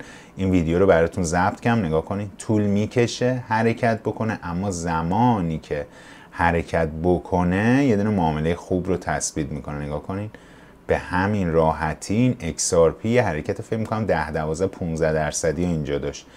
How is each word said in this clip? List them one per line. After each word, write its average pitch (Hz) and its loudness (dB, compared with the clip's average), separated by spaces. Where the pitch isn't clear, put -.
این 95 0
ویدیو 85 4
رو 98 6
براتون 85 4
ضبط 87 0
کردم. 117 0
نگاه 80 0
کنید، 101 -6
طول 107 0
می‌کشه 117 0
حرکت 113 0
بکنه، 110 -4
اما 90 -2
زمانی 85 0
که 73 -6
حرکت 85 0
بکنه، 92 2
یه 113 4
دونه 101 0
معامله 80 0
خوب 90 -4
رو 90 2
تثبیت 76 -4
می‌کنه. 73 -8
نگاه 73 -6
کنید، 101 -8
به 82 2
همین 92 0
راحتی 78 0
این 123 2
اکس 80 -4
آر 82 6
پی 110 -4
یه 120 4
حرکت، 85 -4
فکر 113 -6
می‌کنم، 110 -4
ده، 78 0
دوازده، 80 0
پونزده 80 -2
درصدی 78 0
اینجا 73 0
داشت. 71 -8